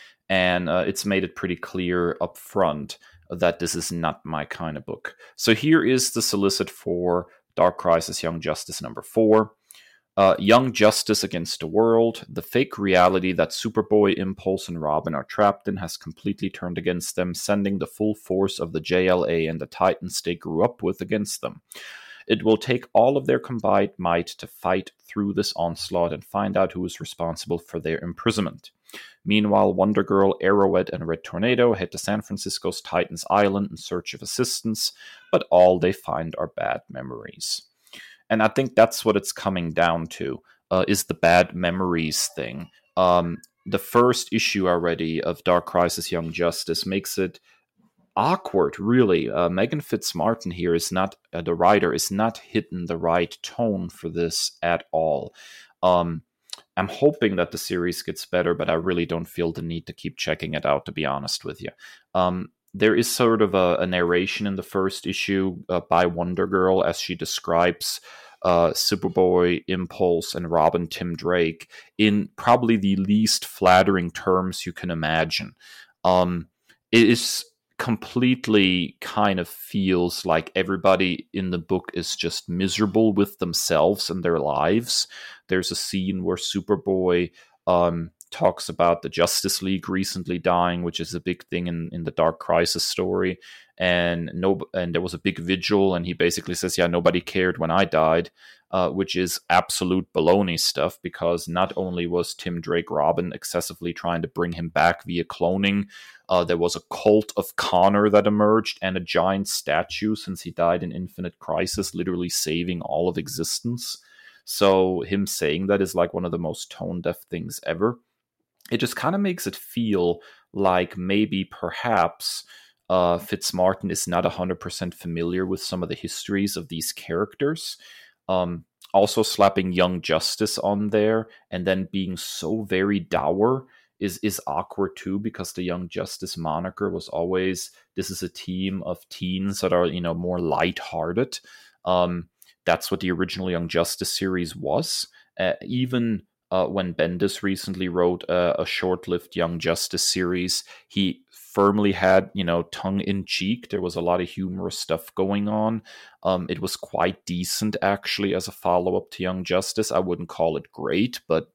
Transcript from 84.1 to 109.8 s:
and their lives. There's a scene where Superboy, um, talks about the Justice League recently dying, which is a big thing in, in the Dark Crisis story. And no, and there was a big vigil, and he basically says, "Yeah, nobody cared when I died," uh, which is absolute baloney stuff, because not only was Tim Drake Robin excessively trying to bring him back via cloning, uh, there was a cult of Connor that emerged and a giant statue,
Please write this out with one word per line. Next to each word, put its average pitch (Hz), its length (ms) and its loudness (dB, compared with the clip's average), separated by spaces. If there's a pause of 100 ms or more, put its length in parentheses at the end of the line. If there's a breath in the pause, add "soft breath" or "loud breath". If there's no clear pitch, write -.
and 87 140 -6
their 85 140 2
lives. 82 680 0 (400 loud breath)
There's 92 220 0
a - 60 -6
scene 95 460 -4
where 90 140 -2
Superboy, 92 920 0 (360 soft breath)
um, 87 440 2 (200)
talks - 380 0
about 85 340 2
the - 60 -8
Justice - 540 0
League 95 260 -4
recently 92 500 -4
dying, 87 440 2
which 85 160 -4
is 85 160 -8
a 82 60 -6
big - 280 -6
thing 87 200 -4
in, 82 240 -6
in 85 120 -8
the 78 60 -6
Dark 82 300 2
Crisis 85 440 0
story. 92 540 -2 (400 loud breath)
And 87 560 0
no, 90 260 0 (120)
and 87 220 -2
there 85 80 0
was 90 120 -6
a 82 40 -10
big 95 200 -4
vigil, 92 560 2
and 85 120 -4
he 87 80 -6
basically 87 400 0
says, 90 240 -4
"Yeah, 87 80 4
nobody 87 340 2
cared 92 380 -2
when 82 120 -2
I 95 140 4
died," 80 460 2 (400 soft breath)
uh, 90 200 0
which 92 240 -2
is 90 260 -2 (100)
absolute 90 640 2
baloney 87 460 4
stuff, - 440 -2
because 85 440 -4
not 90 300 0
only 90 300 -4
was 85 280 -2
Tim 87 260 -8
Drake 85 300 -2
Robin 82 420 0
excessively - 600 -6
trying 85 300 -4
to 82 60 -4
bring 87 240 -4
him 85 160 -6
back 82 360 2
via 87 200 -4
cloning, 98 600 0 (440 loud breath)
uh, 90 140 4
there 87 140 2
was 85 180 0
a 85 160 -8
cult 107 460 4
of - 200 -4
Connor 101 540 4
that 104 160 6
emerged 104 560 2
and 92 140 -2
a 87 40 -2
giant 95 480 0
statue, 95 680 -2